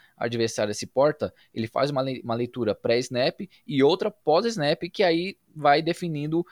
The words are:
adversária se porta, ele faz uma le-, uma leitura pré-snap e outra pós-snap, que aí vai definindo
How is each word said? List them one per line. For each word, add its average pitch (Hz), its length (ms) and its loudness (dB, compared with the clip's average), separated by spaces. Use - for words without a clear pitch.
adversária 113 580 -2
se - 140 -8
porta, 139 460 0
ele 113 140 -4
faz 139 220 0
uma 139 120 -2
le-, 131 220 -6
uma 117 120 -4
leitura 120 380 -2
pré-snap 127 680 -2
e 131 160 2
outra 180 260 4
pós-snap, 165 760 0
que 175 200 -2
aí 175 340 0
vai 147 280 4
definindo 160 720 -2